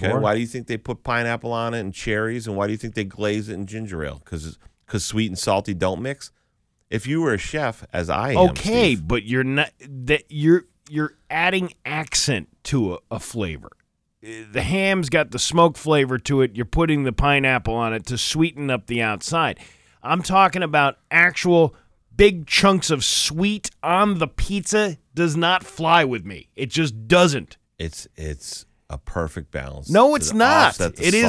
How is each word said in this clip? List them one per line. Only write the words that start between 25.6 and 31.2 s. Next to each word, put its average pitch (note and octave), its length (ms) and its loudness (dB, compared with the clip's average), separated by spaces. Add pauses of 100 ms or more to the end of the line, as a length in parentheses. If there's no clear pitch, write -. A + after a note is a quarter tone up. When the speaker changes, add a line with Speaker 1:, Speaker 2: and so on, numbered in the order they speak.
Speaker 1:
fly E3 400 2
with A#2 220 -4
me. F#2 300 -14
It B2 140 -8
just A2+ 380 -2
doesn't. D#3 500 4 (220)
Speaker 2:
It's, - 360 -10
it's D2+ 500 -12 (240)
a D2 100 -10
perfect E2 500 -6
balance C#2 400 -10
Speaker 1:
No, A#3 200 6
Speaker 2:
to D4+ 80 2
Speaker 1:
it's D#3+ 120 -2
Speaker 2:
the G#3+ 80 -2
Speaker 1:
not. C4+ 320 6
Speaker 2:
offset F2 280 -2
the D#3+ 100 0
Speaker 1:
It F3+ 80 4
is A#3 140 4